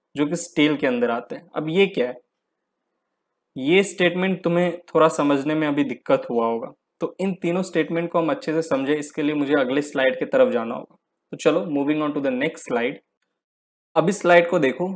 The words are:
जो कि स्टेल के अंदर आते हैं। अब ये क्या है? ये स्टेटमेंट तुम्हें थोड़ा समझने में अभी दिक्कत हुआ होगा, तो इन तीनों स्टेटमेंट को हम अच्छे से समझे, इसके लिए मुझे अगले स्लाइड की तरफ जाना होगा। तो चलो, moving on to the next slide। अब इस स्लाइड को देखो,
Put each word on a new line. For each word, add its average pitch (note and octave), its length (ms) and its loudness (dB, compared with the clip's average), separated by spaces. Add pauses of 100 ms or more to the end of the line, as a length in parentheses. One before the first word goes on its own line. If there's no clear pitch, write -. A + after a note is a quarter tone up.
(140)
जो D3 120 0
कि E3+ 100 -4
स्टेल D3+ 400 0
के C#3+ 100 -2
अंदर A#2+ 240 0
आते A#2+ 240 -6
हैं। D3 220 -16
अब D3+ 120 -6
ये F#3 200 2
क्या F#3+ 180 -2
है? B2 100 -10 (1400)
ये D#3 280 2
स्टेटमेंट F#3 600 0
तुम्हें F3 420 0
थोड़ा D#3+ 240 4
समझने C#3+ 440 0
में D#3 140 0
अभी C#3+ 160 0
दिक्कत C3 460 -2
हुआ A#2 160 0
होगा, A#2 260 -4 (280)
तो - 200 -6
इन F#3+ 120 -2 (100)
तीनों F3+ 200 0
स्टेटमेंट E3+ 480 -2
को F3 80 0
हम E3 120 0
अच्छे - 220 -4
से D#3+ 100 0
समझे, C#3 340 -2
इसके D3 260 -6
लिए D3+ 120 0
मुझे C#3+ 260 0
अगले C3+ 220 0
स्लाइड C3 360 0
की D3+ 80 -4
तरफ C3 260 4
जाना A2+ 220 -4
होगा। - 220 -12 (360)
तो - 40 -10
चलो, D#3+ 240 2 (100)
moving D3 320 0
on D3 120 -4
to D3 80 -4
the C3+ 120 0
next D3 360 -6
slide। B2+ 260 -2 (1000)
अब D#3+ 120 2
इस G3 120 -2
स्लाइड F3 300 6
को F#3 80 2
देखो, D3 380 0